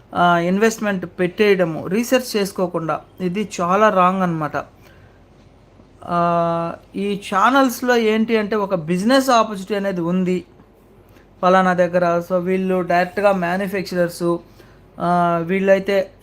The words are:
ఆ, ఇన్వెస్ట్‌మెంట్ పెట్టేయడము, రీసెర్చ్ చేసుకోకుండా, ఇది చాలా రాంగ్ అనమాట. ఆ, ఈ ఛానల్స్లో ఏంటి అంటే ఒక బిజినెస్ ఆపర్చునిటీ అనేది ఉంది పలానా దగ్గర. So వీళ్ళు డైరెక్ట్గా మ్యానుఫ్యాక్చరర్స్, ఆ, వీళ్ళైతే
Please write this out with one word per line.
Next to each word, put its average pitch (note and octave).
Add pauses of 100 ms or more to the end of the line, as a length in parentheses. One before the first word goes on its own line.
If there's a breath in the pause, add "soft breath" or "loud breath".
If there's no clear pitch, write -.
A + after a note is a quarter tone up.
(160)
ఆ, F3
ఇన్వెస్ట్‌మెంట్ G3
పెట్టేయడము, F3+
రీసెర్చ్ A#3
చేసుకోకుండా, F3 (200)
ఇది F#3+ (120)
చాలా G3
రాంగ్ F#3+
అనమాట. D#3+ (1500 soft breath)
ఆ, E3+ (200)
ఈ G3 (120)
ఛానల్స్లో B3
ఏంటి A3
అంటే G#3+
ఒక G3+
బిజినెస్ F#3+
ఆపర్చునిటీ G#3+
అనేది G3
ఉంది F3+ (1000 soft breath)
పలానా F#3
దగ్గర. F3 (100)
So F#3
వీళ్ళు F#3
డైరెక్ట్గా F3+
మ్యానుఫ్యాక్చరర్స్, F3+ (600 loud breath)
ఆ, F3
వీళ్ళైతే F#3+ (120)